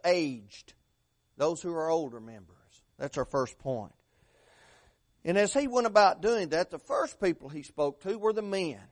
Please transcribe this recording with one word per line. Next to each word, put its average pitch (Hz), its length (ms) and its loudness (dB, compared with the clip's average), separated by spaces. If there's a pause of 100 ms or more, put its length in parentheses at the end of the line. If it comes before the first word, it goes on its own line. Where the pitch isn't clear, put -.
aged, 143 720 -2 (640)
those 156 240 0
who 175 100 -6
are 160 160 -4
older 147 320 0
members. 110 360 -20 (420)
That's - 180 -8
our 131 80 0
first 131 340 -2
point. 120 360 -6 (1300)
And 175 140 2
as 202 160 2
he 277 120 2
went 240 200 2
about 202 340 6
doing 202 300 0
that, 165 200 0
the 160 80 -10
first - 420 -4
people 165 280 -2
he 147 140 -12
spoke 143 400 -4
to 208 160 -4
were 214 160 2
the 214 80 -2
men. 185 500 -4